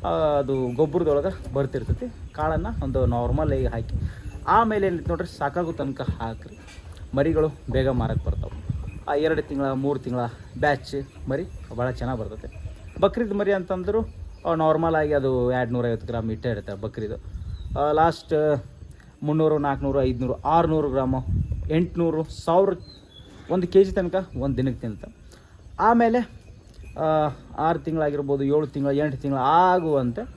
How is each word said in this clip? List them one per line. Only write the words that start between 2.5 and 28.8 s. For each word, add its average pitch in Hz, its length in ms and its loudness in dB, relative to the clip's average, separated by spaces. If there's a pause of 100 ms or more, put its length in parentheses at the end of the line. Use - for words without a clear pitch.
ಒಂದು 131 220 2
ನಾರ್ಮಲ್ 123 460 0
ಆಗಿ 131 140 0
ಹಾಕಿ 117 300 -4 (500)
ಆಮೇಲೆ 214 400 4
ಏನಿತ್ತು 170 220 0
ನೋಡ್ರಿ, 165 300 -4
ಸಾಕಾಗೋ 160 340 -2
ತನಕ 139 280 -6
ಹಾಕ್ರಿ, - 580 -6 (560)
ಮರಿಗಳು 156 340 2
ಬೇಗ 131 400 0
ಮಾರಕ್ಕೆ 113 380 0
ಬರ್ತಾವೆ. - 380 -4 (440)
ಆ, 147 60 0
ಎರಡು 151 280 2
ತಿಂಗಳ, 139 240 -2
ಮೂರು 135 320 0
ತಿಂಗಳ 123 220 -4 (400)
ಬ್ಯಾಚ್ 143 680 -2
ಮರಿ 143 160 -2 (320)
ಭಾಳ 123 140 0
ಚೆನ್ನಾಗಿ 127 300 -4
ಬರ್ತೈತೆ. - 560 -10 (240)
ಬಕ್ರೀದ್ 208 340 2
ಮರಿ 202 180 2
ಅಂತಂದ್ರು, 185 500 0 (440)
ಆ, 170 80 2
ನಾರ್ಮಲ್ 160 400 4
ಆಗಿ 151 180 2
ಅದು 131 400 2
ಎರಡ್ನೂರೈವತ್ತು 120 540 0
ಗ್ರಾಮ್ 113 260 -4
ಇಟ್ಟೇ 110 160 -4
ಇರುತ್ತೆ 101 260 -4
ಬಕ್ರೀದು. 107 400 -6 (680)
ಆ, 147 120 2
ಲಾಸ್ಟ್ 151 680 2 (600)
ಮುನ್ನೂರು, 151 360 4
ನಾಲ್ಕುನೂರು, 139 440 0
ಐದುನೂರು, 127 380 0
ಆರುನೂರು 156 500 4
ಗ್ರಾಮು, 127 340 0 (460)
ಎಂಟುನೂರು, 165 540 0
ಸಾವಿರ, 180 540 2 (720)
ಒಂದು 175 160 2
ಕೆ 190 180 8
ಜಿ 190 80 -2
ತನಕ 180 360 0 (100)
ಒಂದು 135 180 0
ದಿನಕ್ಕೆ 127 240 -2
ತಿನ್ನುತ್ತೆ. - 340 -10 (680)
ಆಮೇಲೆ, 233 640 4 (540)
ಆ, 156 60 -2 (540)
ಆರು 156 200 2
ತಿಂಗಳಾಗಿರ್ಬೋದು, 143 680 0
ಏಳು 147 220 2
ತಿಂಗಳ, 139 240 -2